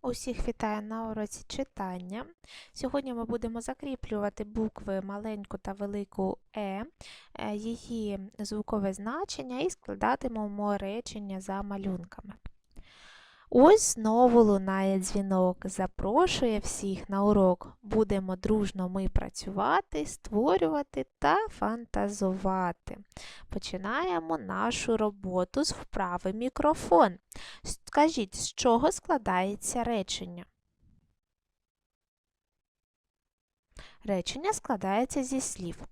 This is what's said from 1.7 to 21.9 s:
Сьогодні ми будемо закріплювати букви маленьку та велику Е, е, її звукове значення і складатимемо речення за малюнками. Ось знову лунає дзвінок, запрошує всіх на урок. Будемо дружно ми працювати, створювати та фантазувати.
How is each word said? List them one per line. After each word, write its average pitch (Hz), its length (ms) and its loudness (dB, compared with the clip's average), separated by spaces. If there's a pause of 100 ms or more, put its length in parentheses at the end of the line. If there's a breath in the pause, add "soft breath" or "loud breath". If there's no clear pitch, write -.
Сьогодні 262 400 -4
ми 233 120 -4
будемо 233 360 -4
закріплювати 226 800 -6
букви 208 580 -4
маленьку 202 560 -8
та 196 160 -8
велику 202 640 -4 (200)
Е, 202 280 -6 (500 loud breath)
е, 208 200 -4
її 214 640 -6 (200)
звукове 208 540 -2
значення 247 680 -6
і 339 100 0
складатимемо 208 1080 -2
речення 196 640 -8
за 196 200 -6
малюнками. 196 720 -8 (1160 loud breath)
Ось 320 440 10
знову 233 500 6
лунає 190 560 4
дзвінок, 185 580 2 (100)
запрошує 220 920 2
всіх - 500 -4
на 196 140 2
урок. 196 580 4
Будемо 202 540 0
дружно 190 540 0
ми 185 200 -2
працювати, 240 960 0
створювати 294 1000 0 (140)
та 370 280 4
фантазувати. 196 1500 -2 (520 loud breath)